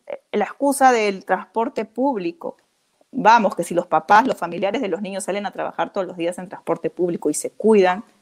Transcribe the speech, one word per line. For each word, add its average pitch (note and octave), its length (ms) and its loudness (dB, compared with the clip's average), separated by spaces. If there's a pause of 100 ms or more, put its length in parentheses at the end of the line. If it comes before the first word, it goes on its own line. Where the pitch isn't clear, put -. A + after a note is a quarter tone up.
eh, - 120 -10 (140)
la G3+ 100 0
excusa C4+ 480 2
del G#3 320 0
transporte A3 640 -4
público. G#3+ 720 -4 (560)
Vamos, G#3 440 4
que E3+ 80 -2
si - 80 -8
los F3 140 -2
papás, G#3 380 4
los G#3+ 120 -2
familiares G3 440 -4
de G#3 60 -4
los G3 140 -4
niños F#3+ 240 -8
salen G3+ 200 -4
a F#3 60 -8
trabajar D#3 400 -6
todos F#3 160 -4
los F3+ 80 -12
días E3+ 220 -6
en F#3 100 -12
transporte - 420 -6
público E3+ 400 -4
y D3+ 40 -2
se - 180 -8
cuidan, G3+ 540 2 (160)